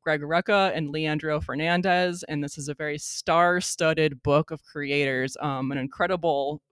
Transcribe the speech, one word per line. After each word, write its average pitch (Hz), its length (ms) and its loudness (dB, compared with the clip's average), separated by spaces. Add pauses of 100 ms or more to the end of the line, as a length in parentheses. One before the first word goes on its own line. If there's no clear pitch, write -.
Greg 156 180 0
Rucka 190 560 2
and 151 140 -2
Leandro 151 500 -2
Fernandez, 175 840 0
and 147 200 -4
this 143 140 -10
is 143 100 -8
a 147 60 -6
very 151 240 -6
star-studded 165 1200 2
book 147 280 2
of 156 120 -10
creators, 139 800 -2
um, 135 320 -4
an 135 60 -4
incredible 151 800 -2 (120)